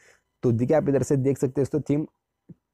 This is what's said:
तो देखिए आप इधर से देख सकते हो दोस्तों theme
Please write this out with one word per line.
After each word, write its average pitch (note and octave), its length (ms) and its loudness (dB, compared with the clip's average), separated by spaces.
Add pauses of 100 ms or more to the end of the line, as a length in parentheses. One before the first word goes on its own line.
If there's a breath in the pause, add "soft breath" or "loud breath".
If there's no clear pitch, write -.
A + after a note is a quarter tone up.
(420 soft breath)
तो B2 100 2
देखिए B2 240 2
आप C#3 120 0
इधर C3+ 160 2
से D3 140 0
देख C3 200 0
सकते C#3 220 -2
हो C3 40 2
दोस्तों D3 160 -2 (100)
theme D3 160 0 (680)